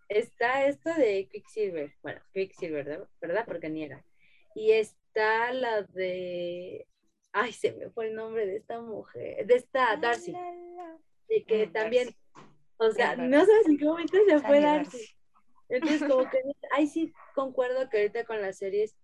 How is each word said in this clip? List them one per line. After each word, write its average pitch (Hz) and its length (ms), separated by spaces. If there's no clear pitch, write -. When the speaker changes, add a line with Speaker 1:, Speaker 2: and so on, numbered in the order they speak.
Speaker 1:
está 240 580
esto 285 280
de 208 340
Quicksilver, 185 760
bueno, - 180
Quicksilver, 180 500
¿verdad? 151 240
¿Verdad? 175 260
Porque 165 240
ni 156 140
era. 135 200
Y 220 180
está 220 800
la 233 300
de... 180 1040
Ay, 220 200
se - 200
me - 180
fue 220 180
el 220 60
nombre 220 320
de 190 100
esta 233 260
mujer, - 640
de 226 80
esta 247 420
Speaker 2:
La, - 0
Speaker 1:
Darcy, 240 360
Speaker 2:
la, 349 200
la. 349 460
Speaker 1:
de 440 160
que 214 240
Speaker 2:
Mm, 165 40
Speaker 1:
también, 226 360
Speaker 2:
Darcy. - 80
Speaker 1:
o 226 140
sea, 240 260
Speaker 2:
Sale 247 120
Speaker 1:
no 277 100
Speaker 2:
Darcy. 370 140
Speaker 1:
sabes 427 140
en 294 120
qué 294 80
momento 330 320
se 427 60
fue 311 160
Speaker 2:
Sale 285 200
Speaker 1:
Darcy. 294 380
Speaker 2:
Darcy. 220 80
Speaker 1:
Entonces, 294 360
como 262 240
que 269 80
Speaker 2:
<laughs> 269 340
Speaker 1:
ahí 294 140
sí 320 280
concuerdo 262 540
que 220 100
ahorita 208 280
con 220 160
las 190 160
series 202 460